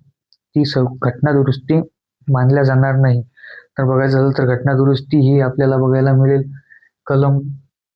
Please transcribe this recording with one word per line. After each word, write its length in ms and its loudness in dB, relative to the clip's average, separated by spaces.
ती 80 2
स-, 200 -2
घटना 300 -2
दुरुस्ती 480 0
मानल्या 340 2
जाणार 320 0
नाही. 280 0
तर 60 -2
बघायचं 340 0
झालं 200 2
तर 180 0
घटना 160 -2
दुरुस्ती 480 0
ही 200 2
आपल्याला 360 0
बघायला 360 0
मिळेल 300 2
कलम 320 0